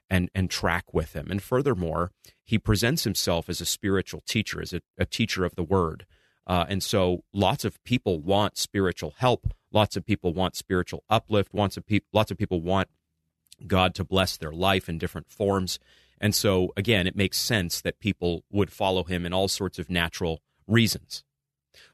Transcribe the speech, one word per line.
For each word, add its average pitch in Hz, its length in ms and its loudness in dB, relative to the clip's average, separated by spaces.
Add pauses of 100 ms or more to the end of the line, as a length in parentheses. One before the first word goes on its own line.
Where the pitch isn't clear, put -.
and, 90 260 2
and 92 140 0
track - 460 -2
with 80 180 -2
him. 76 180 -10
And 98 120 -4
furthermore, 90 680 -2 (300)
he 113 160 0
presents 113 460 2
himself 90 460 -2
as 87 100 -4
a 87 60 -6
spiritual 95 600 -2
teacher, - 360 -2
as - 100 -8
a, 87 80 -4 (160)
a 95 80 0
teacher - 400 -2
of 87 100 -2
the 90 80 -6
word. 85 440 0 (400)
Uh, 90 200 2
and 95 160 -2
so 90 420 0 (100)
lots 101 280 2
of - 220 -6
people 98 360 0
want 98 360 0
spiritual 90 640 -2
help. - 340 0 (180)
Lots 104 280 2
of 90 80 -8
people 92 260 0
want 90 240 -2
spiritual 90 540 -4
uplift. 107 420 2
Lots 98 240 0
of 90 100 -12
peop-, 104 240 0
lots 104 200 2
of 95 80 -6
people 90 240 -2
want 92 260 0 (800)
God 92 300 2
to 92 80 -4
bless 95 340 0
their 78 140 -8
life 92 360 0
in 82 80 -4
different 80 320 -6
forms. 98 500 0 (400)
And 104 160 2
so, 92 400 2
again, 101 320 2
it 95 100 -2
makes 98 200 0
sense 92 460 -2
that - 180 -6
people 87 500 -2
would 101 220 0
follow 95 300 0
him 87 240 -4
in 85 80 -4
all 95 140 2
sorts - 300 -4
of 87 120 -8
natural 85 500 -2 (260)
reasons. - 560 2 (720)